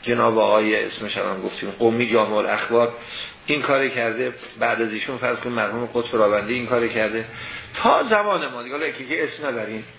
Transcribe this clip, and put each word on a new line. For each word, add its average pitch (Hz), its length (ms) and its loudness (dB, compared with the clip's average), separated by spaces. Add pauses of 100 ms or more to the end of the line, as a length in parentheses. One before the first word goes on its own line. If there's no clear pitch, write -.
جناب 117 360 2
آقای 107 460 4
اسمش 104 320 -6
هم 98 260 -4
گفتیم 98 360 -6
قمی 117 340 4
جامع 107 220 4
الاخبار 117 580 2 (540)
این 143 160 0
کار 135 260 2
کرده، 120 440 -2 (260)
بعد 113 240 0
از 110 100 -2
ایشون 120 260 -6
فرض 123 200 0
کن 123 120 -6
مرحوم 113 360 -2
قطب 120 300 -2
راوندی 104 380 4
این 123 120 -4
کار 117 220 2
کرده، 110 360 -2 (500)
تا 285 280 4
زمان 208 460 2
ما 123 140 -10
دیگه، 127 120 -8
حالا 151 120 -2
یکی 135 200 -6
که 156 180 -2
اسم 147 220 -8
نداریم 110 380 -6 (140)